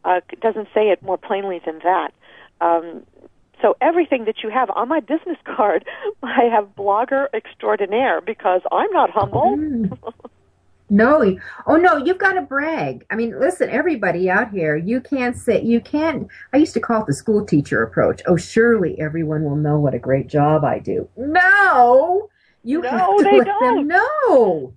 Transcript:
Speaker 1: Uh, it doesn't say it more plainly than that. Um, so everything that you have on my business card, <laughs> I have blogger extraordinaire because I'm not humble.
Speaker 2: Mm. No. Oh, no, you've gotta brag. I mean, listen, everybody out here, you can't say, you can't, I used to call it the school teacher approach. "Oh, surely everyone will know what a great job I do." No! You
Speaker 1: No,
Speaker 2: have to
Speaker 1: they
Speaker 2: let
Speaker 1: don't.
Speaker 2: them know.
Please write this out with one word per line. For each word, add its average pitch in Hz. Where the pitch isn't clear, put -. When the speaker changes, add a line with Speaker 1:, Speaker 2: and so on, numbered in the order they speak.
Speaker 1:
Uh, 180
it -
doesn't 214
say 214
it 180
more 190
plainly 196
than 160
that. 170
Um, 170
so -
everything 302
that 214
you 220
have 233
on 233
my 320
business 302
card, 208
<laughs> 427
I 240
have 208
blogger 233
extraordinaire 214
because 185
I'm 294
not 294
humble. 254
Speaker 2:
Mm. 254
No. 220
Oh, 285
no, 339
you've 294
gotta 381
brag. 269
I -
mean, 226
listen, -
everybody 202
out 208
here, 160
you 196
can't 247
say, 202
you 233
can't, 302
I 254
used 302
to -
call 233
it -
the 139
school 208
teacher 143
approach. -
"Oh, 175
surely 202
everyone 156
will 143
know 151
what 147
a 120
great 135
job 151
I 123
do." -
No! 339
You 269
Speaker 1:
No, 466
Speaker 2:
have 370
to 403
Speaker 1:
they 403
Speaker 2:
let 240
Speaker 1:
don't. 415
Speaker 2:
them 294
know. 330